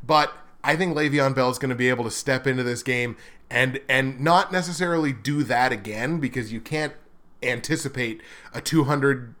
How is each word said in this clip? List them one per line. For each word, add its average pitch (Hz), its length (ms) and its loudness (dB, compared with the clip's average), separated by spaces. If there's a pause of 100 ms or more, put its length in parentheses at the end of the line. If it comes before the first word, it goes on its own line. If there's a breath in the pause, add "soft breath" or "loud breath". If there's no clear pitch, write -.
But 151 300 2 (320)
I 151 120 2
think 175 200 0
Le'Veon 143 380 2
Bell 127 160 4
is 123 80 -4
gonna 131 160 -2
be 123 160 2
able 120 140 0
to 113 60 -4
step 131 360 -2
into 127 160 0
this 120 200 -2
game 120 360 -2 (320 loud breath)
and, 127 360 0
and 135 320 0
not 175 320 4
necessarily 175 640 0
do 143 300 -2
that 123 300 2
again, 113 480 -4
because 123 340 -4
you 113 80 -6
can't 151 320 -4 (480)
anticipate 123 800 -4 (320 loud breath)
a 117 80 -8
two 156 220 2
hundred 135 560 0